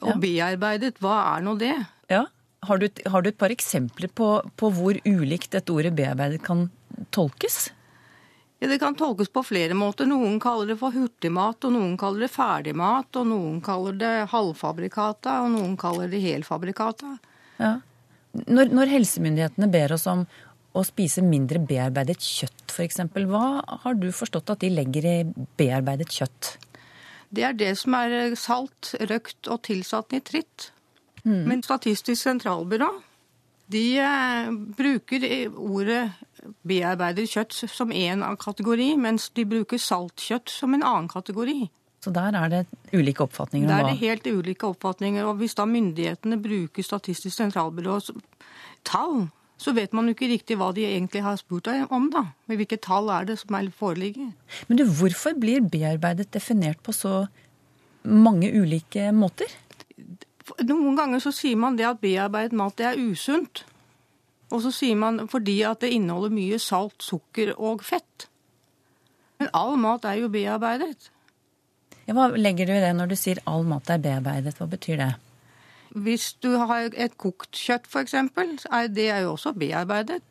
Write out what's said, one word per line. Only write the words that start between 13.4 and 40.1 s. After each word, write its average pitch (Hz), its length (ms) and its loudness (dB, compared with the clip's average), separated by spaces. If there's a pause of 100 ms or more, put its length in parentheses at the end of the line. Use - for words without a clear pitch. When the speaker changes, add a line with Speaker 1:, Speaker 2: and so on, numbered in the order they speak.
Speaker 1:
kaller 190 380 -4
det 226 140 0 (180)
halvfabrikata, 214 1120 -2
og 240 60 2
noen 190 260 0
kaller 175 320 -2
det 196 140 -2
helfabrikata. 190 960 -4 (400)
Speaker 2:
Ja. 226 220 2 (640)
Når, 247 260 6
når 269 220 6
helsemyndighetene 165 760 2
ber 156 220 4
oss 160 140 -2
om 180 180 0 (500)
å 185 80 2
spise 185 400 0
mindre 151 380 4
bearbeidet 135 580 0
kjøtt, - 540 -6
for 175 100 -4
eksempel, 180 440 -2
hva 247 360 0 (220)
har 247 100 0
du 180 160 0
forstått 185 400 -4
at 208 140 -4
de 185 60 2
legger 147 360 0
i 175 120 4 (400)
bearbeidet 135 520 2
kjøtt? - 460 -6 (760)
Speaker 1:
Det 214 140 -2
er 269 80 0
det 202 260 0
som 254 160 0
er, 240 180 2
eh, 240 220 0
salt, - 640 -4
røkt 220 480 -4
og 233 160 -2
tilsatt 220 480 -4
nitritt. - 600 -6 (540)
Speaker 2:
Mm. 196 220 2
Speaker 1:
Men 247 160 0
Statistisk 240 600 -2
sentralbyrå 220 680 0 (840)
de, 226 100 2 (140)
eh, 254 520 0 (280)
bruker, 262 480 0
eh, 247 240 -2
ordet 208 540 -2 (640)
bearbeidet 180 640 0
kjøtt - 240 -2
s-, - 180 -8
som 233 180 -2
en 185 300 0
av 208 160 -4
kategori, 233 600 0
mens 226 340 0
de 233 140 0
bruker 226 320 -2
saltkjøtt 185 720 -4